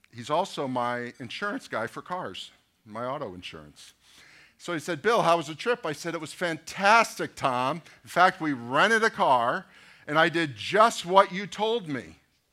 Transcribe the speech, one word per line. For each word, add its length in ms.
he's 200
also 360
my 540
insurance 480
guy 180
for 140
cars, 500
my 180
auto 300
insurance. 580
So 160
he 60
said, 240
"Bill, 180
how 160
was 120
the 60
trip?" 300
I 80
said, 220
"It 80
was 100
fantastic, 1040
Tom. 460
In 60
fact, 320
we 140
rented 500
a 60
car, 560
and 120
I 120
did 260
just 480
what 260
you 160
told 400
me," 300